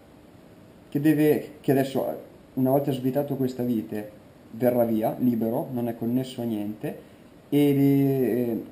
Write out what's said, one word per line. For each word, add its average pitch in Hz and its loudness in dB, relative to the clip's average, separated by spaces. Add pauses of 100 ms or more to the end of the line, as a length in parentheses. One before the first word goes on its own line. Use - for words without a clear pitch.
(920)
che 143 -2
deve, 151 2
che 143 0
adesso, 131 -2 (320)
una 131 0
volta 143 2
svitato 131 -2
questa 127 -2
vite, 107 -4 (340)
verrà 120 2
via, 113 0
libero, 117 0
non 120 -4
è 117 -6
connesso 123 -4
a - -4
niente, 107 -6 (500)
e, 143 2
eh, 139 2